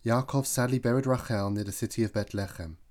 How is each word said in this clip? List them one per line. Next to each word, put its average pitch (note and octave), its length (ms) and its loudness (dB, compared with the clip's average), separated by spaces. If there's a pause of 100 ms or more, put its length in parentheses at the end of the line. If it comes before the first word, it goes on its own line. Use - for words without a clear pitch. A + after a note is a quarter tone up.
Yaakov B2+ 400 2
sadly B2+ 320 2
buried B2 300 2
Rachel A2 420 0
near G#2 140 0
the G2 80 -6
city A2+ 320 -2
of G#2 100 -2
Bethlehem. G2 640 -4 (140)